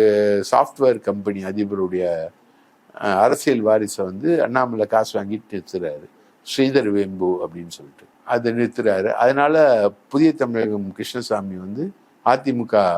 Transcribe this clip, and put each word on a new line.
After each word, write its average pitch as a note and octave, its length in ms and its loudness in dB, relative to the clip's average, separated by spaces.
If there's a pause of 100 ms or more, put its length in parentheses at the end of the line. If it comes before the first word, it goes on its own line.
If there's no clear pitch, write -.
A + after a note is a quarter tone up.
(440)
சாஃப்ட்வேர் B2+ 560 2
கம்பெனி G2+ 440 -4
அதிபருடைய, F#2+ 600 -4 (920)
அஹ், G2+ 220 -2
அரசியல் B2 440 2
வாரிசை G#2+ 420 2
வந்து F#2+ 260 -4 (140)
அண்ணாமலை A#2 440 0
காசு A2 260 0
வாங்கிட்டு G#2 380 -6
நிறுத்துறாரு, E2 560 -8 (400)
ஸ்ரீதர் C3 420 0
வேம்பு F#2+ 500 -2
அப்படின்னு E2+ 300 -10
சொல்லிட்டு - 380 -20 (180)
அதை A#2+ 260 -2
நிறுத்துறாரு. A2+ 600 0
அதனால C3+ 440 2 (520)
புதிய D#3 260 2
தமிழகம் A2 600 -2
கிருஷ்ணசாமி G#2 640 -6
வந்து G2 260 -10 (420)
அதிமுக B2 500 0 (220)